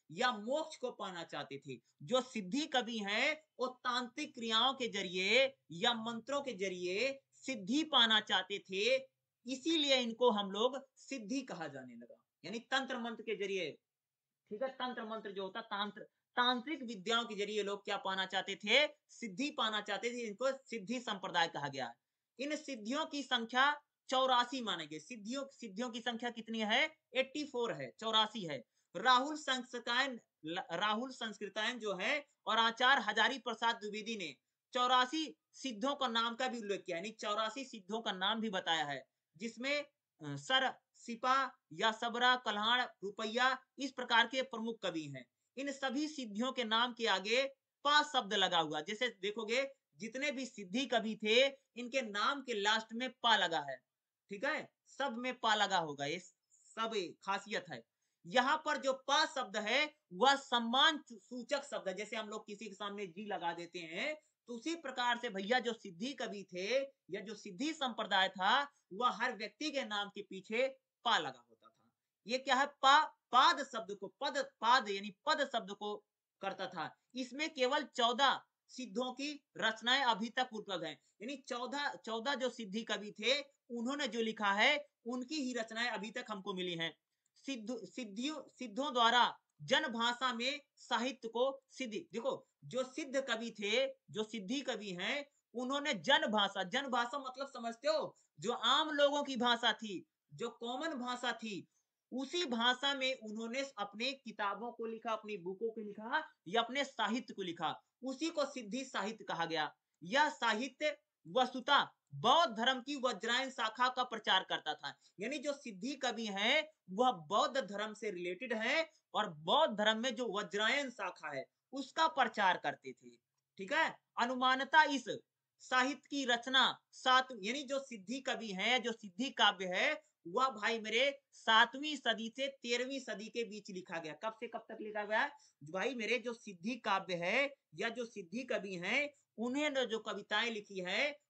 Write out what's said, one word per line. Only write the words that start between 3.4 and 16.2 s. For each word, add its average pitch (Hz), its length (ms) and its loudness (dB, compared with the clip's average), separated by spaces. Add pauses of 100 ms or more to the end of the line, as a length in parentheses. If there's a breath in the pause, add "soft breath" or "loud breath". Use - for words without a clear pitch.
वो 247 80 -2
तांत्रिक 254 680 -4
क्रियाओं 233 400 2
के 247 140 -2
जरिए 196 680 2 (140)
या 202 240 0
मंत्रों 233 480 -4
के 269 100 -6
जरिए 190 680 -4 (140)
सिद्धि 254 500 -2
पाना 226 360 4
चाहते 196 380 0
थे, 208 380 0 (500)
इसीलिए 277 500 2
इनको 240 340 4
हम 202 200 0
लोग 247 300 0 (140)
सिद्धि 247 480 -6
कहा 170 260 -8
जाने 131 260 -12
लगा, 117 220 -18 (280)
यानी 196 140 -8
तंत्र 254 400 -2
मंत्र 233 240 -8
के 214 140 -4
जरिए। 190 340 -4 (800)
ठीक 208 120 -8
है, 262 60 -2
तंत्र 233 360 -6
मंत्र 220 260 -8
जो 196 120 -6
होता, 190 180 -8
तांत्र, 208 420 -6 (340)